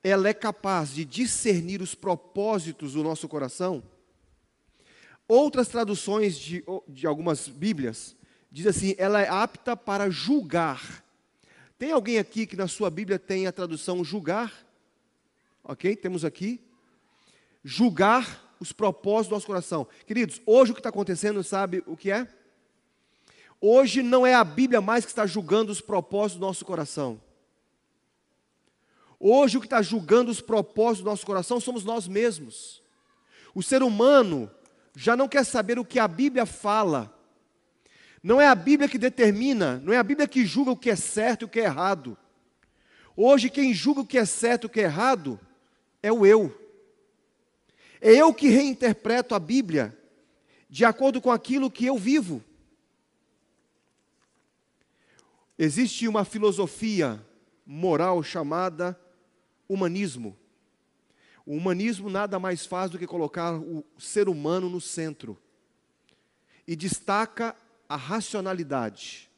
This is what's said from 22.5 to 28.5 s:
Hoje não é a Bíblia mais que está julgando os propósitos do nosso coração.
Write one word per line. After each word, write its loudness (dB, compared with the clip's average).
Hoje 6
não 4
é 6
a 6
Bíblia 2
mais 0
que -14
está -2
julgando 0
os -8
propósitos -4
do -4
nosso -8
coração. -8